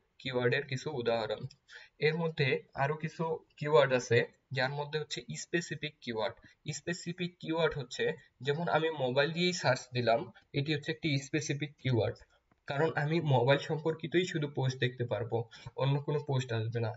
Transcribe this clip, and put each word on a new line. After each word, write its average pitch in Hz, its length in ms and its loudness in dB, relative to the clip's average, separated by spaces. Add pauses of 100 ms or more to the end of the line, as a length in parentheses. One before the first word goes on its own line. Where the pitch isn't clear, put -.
(200)
কিওয়ার্ডের 127 480 0
কিছু 127 240 -6
উদাহরণ। 113 480 0 (600)
এর 156 180 2
মধ্যে 160 460 0 (100)
আরো 139 220 0
কিছু 160 440 -4 (180)
keyword 147 360 6
আছে 120 340 4 (240)
যার 131 180 0
মধ্যে 147 300 -4
হচ্ছে - 220 -8 (160)
specific - 640 -6
keyword। 107 340 -4 (380)
specific 175 640 -6
keyword 160 380 0
হচ্ছে 123 360 -2 (280)
যেমন 147 260 0
আমি 160 220 2
mobile 139 420 0
দিয়েই 175 220 0
search 131 260 2 (140)
দিলাম, 117 380 2 (220)
এটি 143 220 0
হচ্ছে 147 160 -6
একটি 156 260 -2
specific 147 600 -4
keyword, 120 380 0 (500)
কারণ 147 280 0
আমি 151 260 0
mobile 131 380 4
সম্পর্কিতই 160 640 0
শুধু 151 220 -2
post 131 300 -2
দেখতে 123 280 -2
পারবো, 113 440 -2 (260)
অন্য 139 260 2
কোনো 147 180 0
post 127 340 -2
আসবে 113 260 -2
না। 110 180 -2